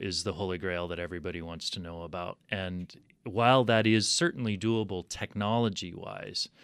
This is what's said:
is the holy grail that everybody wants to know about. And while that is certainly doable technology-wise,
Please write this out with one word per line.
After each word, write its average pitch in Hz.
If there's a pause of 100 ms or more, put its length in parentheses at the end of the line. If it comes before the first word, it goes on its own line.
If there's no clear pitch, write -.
is 92
the 98
holy 92
grail 87
that 85
everybody 85
wants 82
to -
know 85
about. 87 (100)
And 92 (340)
while 117
that 110
is 110
certainly 123
doable 104
technology-wise, 98 (140)